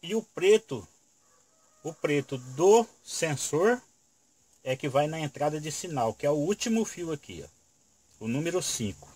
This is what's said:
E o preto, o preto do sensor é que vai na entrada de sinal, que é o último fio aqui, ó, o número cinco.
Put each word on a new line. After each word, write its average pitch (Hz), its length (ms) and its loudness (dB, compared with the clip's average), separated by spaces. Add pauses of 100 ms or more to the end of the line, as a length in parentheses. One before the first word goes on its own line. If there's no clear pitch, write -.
E 175 120 -6
o 220 80 0
preto, 175 640 2 (920)
o 160 100 -8
preto 147 460 -2
do 170 500 6 (160)
sensor 165 760 0 (840)
é 131 120 -2
que 151 120 -6
vai 143 200 2
na 160 120 -6
entrada 151 400 -4
de 151 120 -8
sinal, 135 420 -2
que - 140 -2
é - 20 4
o 147 60 2
último 208 500 0
fio 170 260 -8
aqui, 147 320 -10
ó, - 40 -16 (760)
o 110 40 -4
número 165 340 -2
cinco. - 540 -6